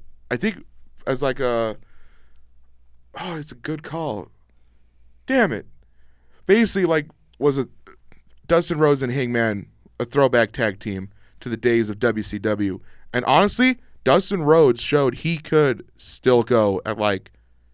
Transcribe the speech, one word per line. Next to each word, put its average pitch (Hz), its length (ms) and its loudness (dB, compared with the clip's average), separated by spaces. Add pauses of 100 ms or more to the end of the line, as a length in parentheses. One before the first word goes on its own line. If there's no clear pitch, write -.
(300)
I 123 80 -4
think 208 260 -4 (440)
as, 131 160 -2
like, 131 160 -2
a, 117 380 -2 (1400)
oh, 180 180 -8
it's 151 140 -12
a - 40 -16
good 156 260 -10
call. 143 480 -8 (960)
Damn 240 260 2
it. 101 140 -8 (800)
Basically, 196 400 4
like, 160 220 0 (320)
was 139 180 2
a 131 100 -2 (800)
Dustin 165 320 0
Rhodes 147 240 4
and 123 100 -4
Hangman, 117 560 -2 (320)
a 123 60 -4
throwback 123 460 4
tag 104 280 -2
team 98 300 -8 (300)
to 123 100 -10
the 113 80 -4
days 117 320 2
of 104 100 -8
W 110 220 0
C 104 160 -6
W. 101 420 -2 (340)
And 123 120 -2
honestly, 202 520 2 (260)
Dustin 175 400 2
Rhodes 147 380 4
showed 139 340 0
he 165 220 -4
could 151 480 0 (100)
still - 480 0
go 107 420 0
at, 107 120 -6
like, 104 340 -2 (420)